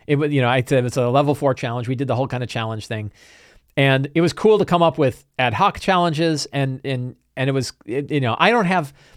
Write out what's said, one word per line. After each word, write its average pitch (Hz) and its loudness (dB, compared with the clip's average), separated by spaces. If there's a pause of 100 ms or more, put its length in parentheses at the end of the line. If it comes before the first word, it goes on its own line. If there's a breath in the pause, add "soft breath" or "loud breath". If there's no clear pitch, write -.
It 147 2
was, 147 0
you 139 2
know, 123 2
I 127 2
said 131 2
it's 123 -6
a 123 0
level 139 2
four 135 0
challenge. 120 -6
We 131 -4
did 127 -4
the 117 0
whole 131 -2
kind 127 -6
of 113 -6
challenge 113 -8
thing. 107 -8 (640 soft breath)
And 139 2
it 160 2
was 170 2
cool 214 4
to 196 0
come 170 2
up 160 2
with 135 0 (140)
ad 123 0
hoc 185 0
challenges. 165 0
And, 135 -4
and, 127 -6 (220)
and 131 -2
it 139 0
was, 135 -4 (120)
it, 139 -6
you 147 0
know, 117 0
I 180 4
don't 233 2
have, 170 -2 (240 soft breath)